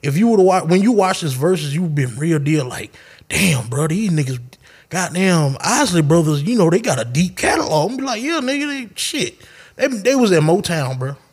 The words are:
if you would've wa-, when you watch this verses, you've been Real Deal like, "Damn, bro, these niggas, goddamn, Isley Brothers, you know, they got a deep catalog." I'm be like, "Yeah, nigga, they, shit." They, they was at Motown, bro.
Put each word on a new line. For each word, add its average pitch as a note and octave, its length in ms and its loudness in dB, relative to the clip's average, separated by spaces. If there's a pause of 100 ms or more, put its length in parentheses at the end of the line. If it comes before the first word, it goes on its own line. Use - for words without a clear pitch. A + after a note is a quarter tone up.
if C#3 140 -2
you A3 100 4
would've G#3 180 6
wa-, F#3 200 4
when F3+ 180 4
you A3+ 80 4
watch F#3+ 300 2
this D3 140 -4
verses, D3 380 -2
you've E3 220 -2
been B2+ 240 -2
Real D#3 220 0
Deal D3 240 0
like, - 280 -10 (360)
"Damn, D3 400 0
bro, C#3 180 -2
these F#3+ 240 -2
niggas, C3 300 -2 (500)
goddamn, E3+ 720 0
Isley G3 420 2
Brothers, D3+ 400 2
you A3+ 160 0
know, E3+ 120 4
they F#3+ 100 4
got C3 200 -2
a A2+ 40 -4
deep D#3+ 320 -2
catalog." G#3+ 560 0
I'm C4+ 60 -8
be C4+ 40 -6
like, A#3+ 180 -6
"Yeah, D#4 200 -4
nigga, C#4 260 -4
they, C4+ 300 -8
shit." - 420 -6 (380)
They, C4+ 100 0
they B3 300 0
was A3+ 160 4
at D#3 100 4
Motown, D#3 560 0
bro. C3+ 180 -6 (160)